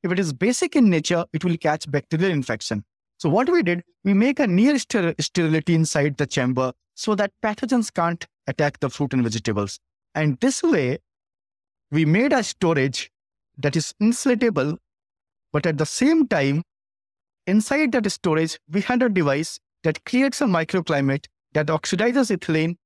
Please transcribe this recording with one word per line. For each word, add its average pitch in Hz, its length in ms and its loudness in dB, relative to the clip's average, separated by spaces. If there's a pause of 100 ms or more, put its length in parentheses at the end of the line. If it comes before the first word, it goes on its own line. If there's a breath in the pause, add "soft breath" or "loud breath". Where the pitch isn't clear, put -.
If 180 80 -2
it 185 80 0
is 170 120 -2
basic 240 440 -2
in 240 140 6
nature, 165 440 0
it 160 100 -4
will 170 140 0
catch 151 320 -2
bacterial 156 400 -2
infection. 120 560 -4 (320)
So - 100 -4
what 214 220 2
we 339 140 2
did, 175 200 -2 (200)
we 196 100 2
make 247 260 2
a 285 60 2
near 226 320 4
ster-, 175 420 -2
sterility 160 540 0
inside 151 440 0
the 139 100 -2
chamber 127 460 -2 (200)
so - 220 -2
that 202 160 -2 (120)
pathogens 220 480 -2
can't 170 340 -2 (200)
attack 143 340 -2
the 139 100 -2
fruit 139 240 -4
and 127 100 2
vegetables. 107 560 -4 (340)
And 151 260 0
this 262 220 0
way, 160 380 0 (920)
we 156 140 2
made 214 280 2
a 247 100 0
storage 139 680 -2 (480)
that 139 180 -2
is - 260 -4
insulatable, 214 760 0 (760)
but 147 140 -2
at 160 120 0
the 151 80 0
same 302 420 2
time, 147 340 2 (840)
inside 233 460 2
that 214 180 0
storage, 160 480 -2 (100)
we 190 120 -2
had 247 200 0
a 247 80 2
device 156 500 0 (240)
that 156 220 -2
creates 262 360 0
a 294 40 2
microclimate 160 800 0 (280)
that 151 140 0
oxidizes 214 680 0
ethylene 165 400 -2 (100)